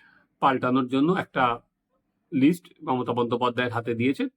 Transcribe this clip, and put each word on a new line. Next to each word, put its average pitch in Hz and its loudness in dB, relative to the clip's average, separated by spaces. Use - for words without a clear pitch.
পাল্টানোর 131 2
জন্য 135 2
একটা 127 -2
লিস্ট 143 2
মমতা 127 -2
বন্দ্যোপাধ্যায়ের 120 0
হাতে 117 -4
দিয়েছেন। 135 -2